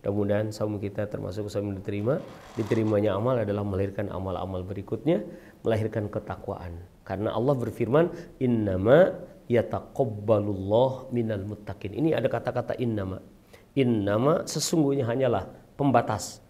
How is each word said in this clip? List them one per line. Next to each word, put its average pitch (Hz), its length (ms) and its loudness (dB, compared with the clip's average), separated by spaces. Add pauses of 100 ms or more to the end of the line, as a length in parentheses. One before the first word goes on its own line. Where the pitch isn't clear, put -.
Mudah-mudahan 104 480 0
saum 107 240 -4
kita 101 320 -4
termasuk 101 400 -6
saum 101 160 -2
yang 98 160 -6
diterima. 107 400 -2 (320)
Diterimanya 107 640 2
amal 120 240 2
adalah 101 240 -2
melahirkan 98 400 -2
amal-amal 92 560 -4
berikutnya, 101 560 -2 (480)
melahirkan 107 400 0
ketakwaan. 92 720 -8 (240)
Karena 98 320 -2
Allah 127 240 2
berfirman, 120 560 2 (240)
"Innama 117 800 4 (320)
yataqabbalullah 104 1600 2
minal 110 320 -2
muttaqin." 101 480 -8
Ini 139 240 0
ada 123 160 0
kata-kata 120 480 -4
innama. 104 400 -2 (560)
Innama 120 720 2
sesungguhnya 139 640 2
hanyalah 120 400 0 (240)
pembatas. 117 640 2 (120)